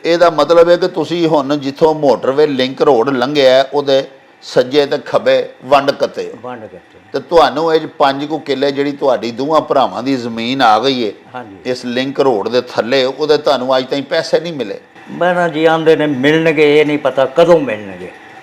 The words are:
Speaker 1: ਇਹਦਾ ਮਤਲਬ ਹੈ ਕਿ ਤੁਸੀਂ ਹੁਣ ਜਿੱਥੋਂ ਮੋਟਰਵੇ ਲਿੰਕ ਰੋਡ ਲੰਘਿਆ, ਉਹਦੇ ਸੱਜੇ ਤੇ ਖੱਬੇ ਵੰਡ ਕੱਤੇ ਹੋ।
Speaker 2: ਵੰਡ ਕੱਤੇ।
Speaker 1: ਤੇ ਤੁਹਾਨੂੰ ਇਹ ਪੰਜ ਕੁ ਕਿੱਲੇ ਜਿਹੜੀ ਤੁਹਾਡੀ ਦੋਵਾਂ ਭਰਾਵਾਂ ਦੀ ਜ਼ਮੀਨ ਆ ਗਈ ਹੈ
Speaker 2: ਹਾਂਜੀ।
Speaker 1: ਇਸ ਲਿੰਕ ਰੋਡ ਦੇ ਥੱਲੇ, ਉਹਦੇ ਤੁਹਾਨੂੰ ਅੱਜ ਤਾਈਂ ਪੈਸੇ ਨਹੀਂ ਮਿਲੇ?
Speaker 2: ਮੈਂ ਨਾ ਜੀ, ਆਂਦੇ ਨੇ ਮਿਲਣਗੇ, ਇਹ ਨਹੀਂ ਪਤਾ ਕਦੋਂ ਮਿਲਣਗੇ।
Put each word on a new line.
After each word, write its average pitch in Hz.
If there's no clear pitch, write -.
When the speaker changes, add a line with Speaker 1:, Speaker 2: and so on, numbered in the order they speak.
Speaker 1:
ਇਹਦਾ 170
ਮਤਲਬ 170
ਹੈ 175
ਕਿ 175
ਤੁਸੀਂ 165
ਹੁਣ 147
ਜਿੱਥੋਂ 143
ਮੋਟਰਵੇ 139
ਲਿੰਕ 131
ਰੋਡ 135
ਲੰਘਿਆ, 135
ਉਹਦੇ 139
ਸੱਜੇ 139
ਤੇ 139
ਖੱਬੇ 123
ਵੰਡ 135
ਕੱਤੇ -
ਹੋ। -
Speaker 2:
ਵੰਡ 123
ਕੱਤੇ। 95
Speaker 1:
ਤੇ 143
ਤੁਹਾਨੂੰ 156
ਇਹ 156
ਪੰਜ 139
ਕੁ 151
ਕਿੱਲੇ 139
ਜਿਹੜੀ 139
ਤੁਹਾਡੀ 120
ਦੋਵਾਂ 139
ਭਰਾਵਾਂ 120
ਦੀ 135
ਜ਼ਮੀਨ 120
ਆ 110
ਗਈ 123
ਹੈ 98
Speaker 2:
ਹਾਂਜੀ। 110
Speaker 1:
ਇਸ 127
ਲਿੰਕ 131
ਰੋਡ 135
ਦੇ 120
ਥੱਲੇ, 123
ਉਹਦੇ 147
ਤੁਹਾਨੂੰ 131
ਅੱਜ 131
ਤਾਈਂ 139
ਪੈਸੇ 165
ਨਹੀਂ 170
ਮਿਲੇ? 113
Speaker 2:
ਮੈਂ 175
ਨਾ 175
ਜੀ, 156
ਆਂਦੇ 160
ਨੇ 151
ਮਿਲਣਗੇ, 151
ਇਹ 151
ਨਹੀਂ 147
ਪਤਾ 135
ਕਦੋਂ 165
ਮਿਲਣਗੇ। 101